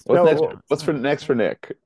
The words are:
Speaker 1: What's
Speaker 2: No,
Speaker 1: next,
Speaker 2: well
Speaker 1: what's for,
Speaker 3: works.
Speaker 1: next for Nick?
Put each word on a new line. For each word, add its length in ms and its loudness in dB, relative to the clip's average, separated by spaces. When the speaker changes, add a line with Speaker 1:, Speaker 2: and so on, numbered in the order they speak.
Speaker 1:
What's 20 -20
Speaker 2:
No, 160 4
Speaker 1:
next, 160 4
Speaker 2:
well 300 -4
Speaker 1:
what's 140 -4
for, 100 -2
Speaker 3:
works. 100 -6
Speaker 1:
next 220 -2
for 100 0
Nick? 500 -4